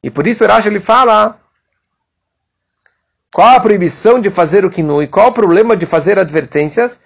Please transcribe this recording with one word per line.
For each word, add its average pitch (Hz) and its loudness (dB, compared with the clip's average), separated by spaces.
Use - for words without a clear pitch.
E 127 -8
por 147 -4
isso 226 0
Rashi 208 2
ele 208 -4
fala 220 0
qual 220 4
a 240 4
proibição 208 0
de 202 -2
fazer 180 0
o 175 -2
kinui, 151 -4
qual 214 2
o 226 -4
problema 214 2
de 170 -6
fazer 170 -2
advertências, 151 -4